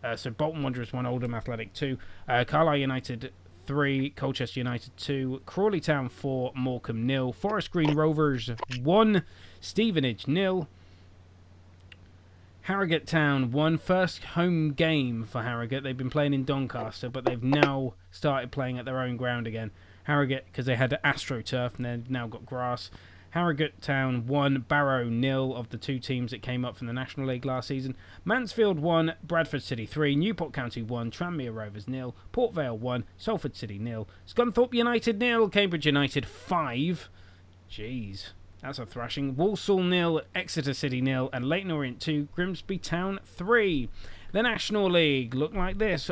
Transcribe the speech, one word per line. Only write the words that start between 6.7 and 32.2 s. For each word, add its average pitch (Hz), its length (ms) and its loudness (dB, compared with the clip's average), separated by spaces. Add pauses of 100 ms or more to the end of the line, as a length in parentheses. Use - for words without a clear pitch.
nil, 131 260 2
Forest 202 380 -2
Green 151 240 4
Rovers 147 560 2 (320)
one, 202 400 6 (380)
Stevenage 160 640 0
nil, 185 400 2 (2000)
Harrogate 180 440 0
Town 143 460 4
one. 156 260 4
First 185 460 2
home 170 480 2
game 135 520 0
for 113 180 -6
Harrogate. 120 400 -4
They've 131 140 -6
been 127 140 -4
playing 147 240 2
in 135 100 2
Doncaster, 127 640 -4
but 127 160 -6
they've 123 180 0
now 135 520 4 (160)
started 135 400 0
playing 127 280 -4
at 120 60 -10
their 131 160 -4
own 123 160 -2
ground 120 300 -2
again. 110 240 -6 (340)
Harrogate, 139 480 2
'cause 123 140 -4
they 127 100 2
had 131 280 2
AstroTurf 123 720 -2
and 123 80 -6
they've 120 260 -6
now 123 160 -2
got 113 200 -12
grass. 123 440 -4 (400)
Harrogate 160 500 0
Town 131 460 0
one, 139 400 2
Barrow 139 380 2
nil 131 500 0
of 117 140 -8
the 117 100 -8
two 131 220 -4
teams 123 320 -4
that 123 100 -10
came 123 220 -2
up 120 120 -6
from 120 120 -8
the 117 40 -6
National 131 360 -6
League 127 160 -4
last 127 240 -2
season. 131 280 -4 (280)
Mansfield 208 560 2
one, 165 420 4
Bradford 160 400 0
City 113 240 -6
three, 143 300 2
Newport 170 360 0
County 120 300 -6
one, 117 300 -4
Tranmere 156 420 -6
Rovers 104 320 -10
nil, 127 300 -8 (160)